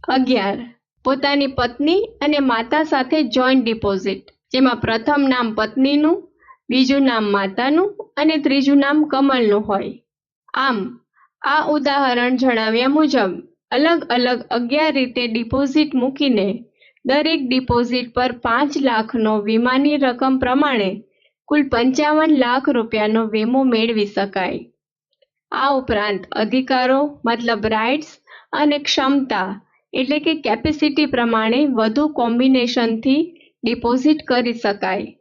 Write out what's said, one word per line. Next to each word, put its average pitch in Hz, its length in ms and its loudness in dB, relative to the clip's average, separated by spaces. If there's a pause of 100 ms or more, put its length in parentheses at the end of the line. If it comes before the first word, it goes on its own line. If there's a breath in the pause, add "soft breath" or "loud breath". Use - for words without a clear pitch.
અગિયાર, 247 680 0 (300)
પોતાની 277 420 0
પત્ની 285 580 0 (160)
અને 294 180 0
માતા 262 440 0
સાથે 302 400 0
જોઈન્ટ 254 400 2
ડિપોઝિટ, 196 600 -4 (280)
જેમાં 254 240 2
પ્રથમ 233 460 0
નામ 247 340 0
પત્નીનું, 285 760 0 (400 soft breath)
બીજું 262 320 2
નામ 240 220 2
માતાનું 247 960 -2
અને 311 200 2
ત્રીજું 277 400 2
નામ 294 260 4
કમલનું 262 580 2
હોય. - 380 -6 (540)
આમ, 214 460 -2 (420 soft breath)
આ 294 280 0
ઉદાહરણ 262 680 0
જણાવ્યા 233 520 0
મુજબ 269 540 2 (300)
અલગ 302 380 2
અલગ 247 300 0
અગિયાર 254 540 -2
રીતે 247 340 -4
ડિપોઝિટ 262 680 -2
મૂકીને 240 680 -2 (400 soft breath)
દરેક 294 420 0
ડિપોઝિટ 240 680 -2
પર 247 180 0
પાંચ 247 500 -2
લાખનો 220 600 0
વીમાની 254 560 0
રકમ 262 400 0
પ્રમાણે 254 680 0 (420)
કુલ 294 240 0
પંચાવન 294 680 2
લાખ 254 320 0
રૂપિયાનો 226 560 0
વીમો 220 380 0
મેળવી 226 420 0
શકાય. 196 540 -4 (920)
આ 277 180 0
ઉપરાંત 214 500 0 (120)
અધિકારો 262 960 0
મતલબ 233 400 -2
રાઇટ્સ 226 420 -2 (440 loud breath)
અને 294 260 2
ક્ષમતા 254 840 -2 (320)
એટલે 269 260 -2
કે 320 160 0
કેપેસિટી 294 680 0
પ્રમાણે 240 600 0
વધુ 240 420 0
કોમ્બિનેશનથી 247 1300 0 (260 soft breath)
ડિપોઝિટ 254 640 0
કરી 240 260 0
શકાય. 202 680 -4